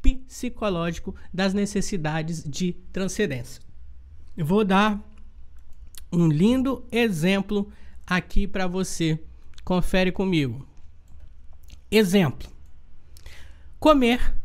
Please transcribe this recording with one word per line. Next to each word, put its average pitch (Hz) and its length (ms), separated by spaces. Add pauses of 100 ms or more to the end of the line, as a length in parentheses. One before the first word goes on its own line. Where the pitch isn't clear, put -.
psicológico 202 1120 (180)
das 190 200
necessidades 165 880
de 175 300 (180)
transcendência. 180 720 (720)
Eu 165 100
vou 202 180
dar 202 380 (1080)
um 170 160
lindo 240 640
exemplo 202 800 (360)
aqui 180 420
pra 190 200
você. 175 520 (440)
Confere 185 480
comigo. 151 540 (1300)
Exemplo. 190 580 (1300)
Comer. 254 640